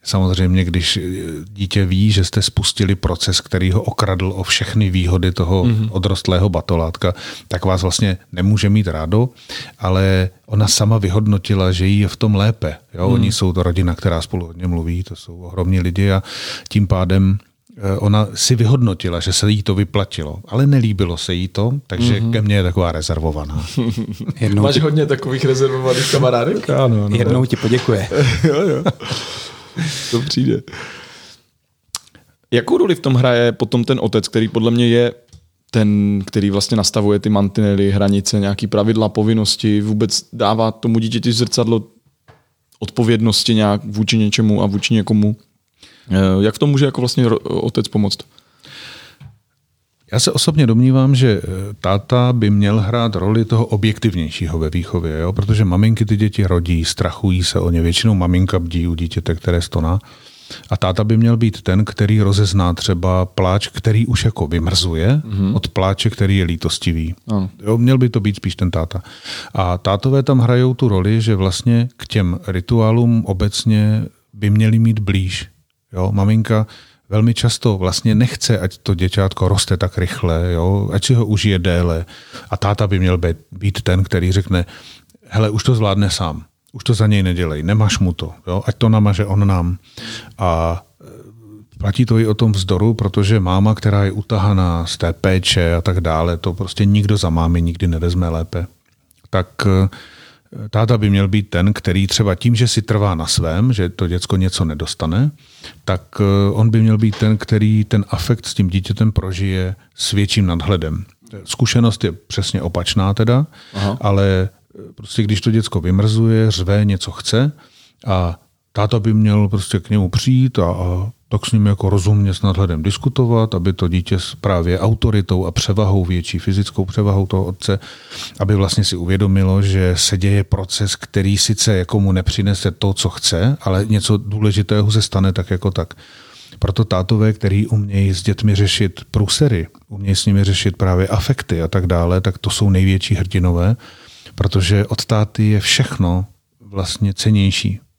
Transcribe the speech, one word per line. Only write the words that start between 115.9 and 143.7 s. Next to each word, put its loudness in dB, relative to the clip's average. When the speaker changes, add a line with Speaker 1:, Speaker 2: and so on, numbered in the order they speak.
Speaker 1:
řve, 0
něco -2
chce -2
a 0
táta 0
by 0
měl 4
prostě -2
k -10
němu 2
přijít 0
a, 2
a -2
tak -4
s -2
ním 4
jako 2
rozumně 2
s -8
nadhledem 0
diskutovat, 0
aby 0
to -2
dítě 0
s -8
právě 0
autoritou 2
a -4
převahou, 2
větší -2
fyzickou -2
převahou 0
toho 0
otce, -4
aby 2
vlastně 2
si -4
uvědomilo, 2
že 2
se -2
děje 2
proces, -4
který -2
sice 0
jako 0
mu 2
nepřinese 0
to, -2
co -2
chce, -2
ale 0
něco 0
důležitého 0
se 2
stane 0
tak -4
jako -2
tak. -6
Proto 0
tátové, 0
který 0
umějí 0
s -8
dětmi 0
řešit 0
průsery, 0
umějí -2
s -2
nimi 4
řešit 0
právě 2
afekty -2
a -2
tak -2
dále, 2
tak -4
to -4
jsou 2
největší 2
hrdinové, 0